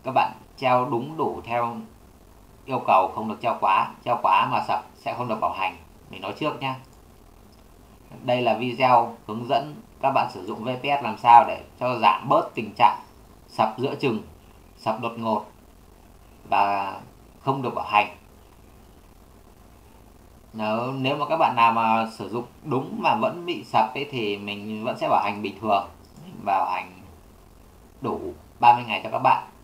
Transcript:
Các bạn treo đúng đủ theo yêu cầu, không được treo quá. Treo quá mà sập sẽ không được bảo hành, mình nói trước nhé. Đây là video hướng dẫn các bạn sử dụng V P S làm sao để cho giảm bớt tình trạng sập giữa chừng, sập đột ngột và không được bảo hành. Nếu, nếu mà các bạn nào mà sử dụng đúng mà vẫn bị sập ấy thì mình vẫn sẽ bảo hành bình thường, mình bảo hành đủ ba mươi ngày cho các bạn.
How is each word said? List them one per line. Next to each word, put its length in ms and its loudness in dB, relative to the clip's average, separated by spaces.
Các 80 -6
bạn 200 2
treo 320 2
đúng 280 -4
đủ 280 -2
theo 320 -2
yêu 220 -4
cầu, 280 4
không 140 -4
được 120 -6
treo 180 -2
quá. 320 2
Treo 160 0
quá 300 2
mà 160 0
sập 180 -2
sẽ 180 -10
không 140 -6
được 140 -4
bảo 120 -2
hành, 220 -6
mình 120 -16
nói 180 -8
trước 200 -4
nhé. 140 -6
Đây 180 0
là 120 2
video 640 2
hướng 220 -8
dẫn 260 -2
các 100 2
bạn 200 0
sử 140 -12
dụng 180 -8
V 60 -4
P 20 -12
S 200 -2
làm 140 -6
sao 300 10
để 160 -6
cho 160 0
giảm 340 2
bớt 260 2
tình 220 -6
trạng 220 6
sập 300 0
giữa 180 -4
chừng, 280 -2
sập 240 -4
đột 160 -4
ngột 280 -2
và 480 0
không 220 -2
được 140 -4
bảo 100 -4
hành. 220 2
Nếu, 380 -2
nếu 260 -2
mà 120 -4
các 80 0
bạn 180 2
nào 160 6
mà 400 2
sử 180 -12
dụng 160 -6
đúng 380 -4
mà 140 2
vẫn 300 -2
bị 180 -6
sập 300 0
ấy 180 -6
thì 260 -4
mình 460 -10
vẫn 140 -4
sẽ 120 -4
bảo 140 2
hành 180 -4
bình 200 -8
thường, 260 0
mình 200 -16
bảo 260 2
hành 200 -6
đủ 320 -6
ba 140 8
mươi 140 2
ngày 160 -4
cho 60 -6
các 100 -2
bạn. 240 4